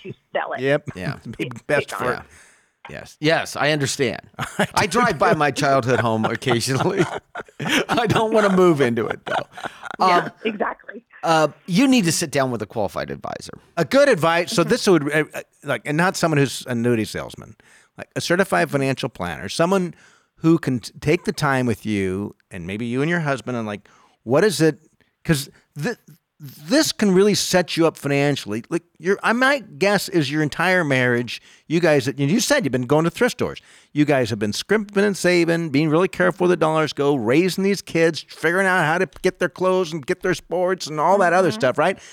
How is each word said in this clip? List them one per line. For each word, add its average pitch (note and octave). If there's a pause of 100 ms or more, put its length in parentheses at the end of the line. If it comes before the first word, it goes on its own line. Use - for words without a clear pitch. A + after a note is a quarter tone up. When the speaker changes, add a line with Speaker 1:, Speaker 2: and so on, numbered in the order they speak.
Speaker 1:
to F3+ (200)
sell D#3
it. C3
Speaker 2:
Yep. C#3
Speaker 3:
Yeah. F#2
Speaker 2:
<laughs> -
Be D#3
Speaker 1:
It's, B2
Speaker 2:
best C#3+
Speaker 1:
it's -
Speaker 2:
for B2
Speaker 1:
gone. B2
Speaker 2:
it. - (680)
Speaker 3:
Yes. -
Yes, D3+
I C#3+
understand. C#3 (260)
Speaker 2:
<laughs> -
Speaker 3:
I G3+
drive G#3+
by F3
my D3
childhood C3
home A2+
occasionally. C3 (320)
<laughs> -
I A3
don't A3
wanna G#3+
move F3
into A#2
it, -
though. - (540)
Speaker 1:
Yeah, F3+
Speaker 3:
Um, E3+ (140)
Speaker 1:
exactly. A3 (180)
Speaker 3:
uh, D#3 (180)
you G#3
need B3+
to D#3+
sit D#3+
down C3+
with A2
a G#2
qualified D#2
advisor. - (240)
Speaker 2:
A E3+
good C#4
advice. E3+
So E3+
Speaker 1:
Mm-hmm. D#3
Speaker 2:
this A#3+
would, D3
uh, D3+ (100)
uh, B2+ (220)
like, B2+
and D3
not F#3
someone D#3+
who's C3+
an B2
annuity A#2
salesman, - (420)
like -
a -
certified F3
financial C3+
planner, F2
someone F3+ (420)
who E3
can B2+
t-, -
take D#3
the G#3
time C3+
with A2
you G2 (160)
and F2
maybe G#2+
you B2
and D#3+
your F3
husband B2+
and, A2+
like, G#2 (360)
what C#3+
is D#3
it? D#3 (460)
'Cause C#3+ (320)
th-, A3 (440)
this D3+
can G3+
really F#3+
set -
you E3
up D3+
financially. C#3
Like, E3+ (140)
your, F#3
I, G3
my C4 (200)
guess G3
is D3
your D3+
entire F3
marriage, B2 (240)
you E3
guys, D3+
and C3
you D3
said C#4+
you've B2+
been B2+
going D3+
to E3+
thrift -
stores. D#2+ (320)
You D3
guys C3
have A2+
been G#2
scrimping G3+
and G#3
saving, E3+
being D3+
really E3
careful F3+
where F3+
the F3+
dollars D#3
go, C#3+
raising D#3+
these G3
kids, E3
figuring F3+
out F3+
how D#3+
to F#3 (160)
get F#3
their F3
clothes F#3
and D#3
get F3+
their F3+
sports F3+
and D3+
all F3+
that F3
other F#3
Speaker 1:
Mm-hmm. A2+
Speaker 2:
stuff, B2+
right? E3+ (140)